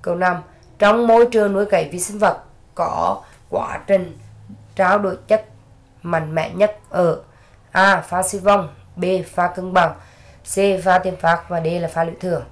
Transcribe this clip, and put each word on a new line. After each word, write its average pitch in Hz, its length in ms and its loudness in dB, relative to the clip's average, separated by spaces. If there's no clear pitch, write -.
Câu 175 120 -2
năm. 175 280 0
Trong 226 280 4
môi 233 260 6
trường 208 200 2
nuôi 202 140 0
cấy 170 260 0
vi 175 80 -10
sinh 202 180 -8
vật 202 200 0
có 92 480 -4
quá - 360 -6
trình 185 320 0
trao 190 240 2
đổi 185 180 -2
chất 214 160 2
mạnh 160 320 -4
mẽ 156 160 -2
nhất 208 280 0
ở 170 340 0
A. 185 300 2
Pha 180 220 -4
suy 190 160 -4
vong, 190 300 2
B. 180 80 -4
Pha 175 220 -2
cân 185 240 -8
bằng, 170 220 2
C. 190 400 0
Pha 185 140 4
tiêm 185 180 -2
phát 170 320 0
và 170 120 -4
D 160 60 -4
là 170 220 -4
pha 165 160 -2
lũy 165 160 -6
thừa. 170 320 -4